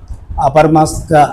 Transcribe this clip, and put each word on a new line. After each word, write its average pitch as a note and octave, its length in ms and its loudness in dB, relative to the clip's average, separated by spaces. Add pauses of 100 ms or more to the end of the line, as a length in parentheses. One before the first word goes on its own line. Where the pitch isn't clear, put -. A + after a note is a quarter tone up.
(460)
అపరమాస్క D#3 880 0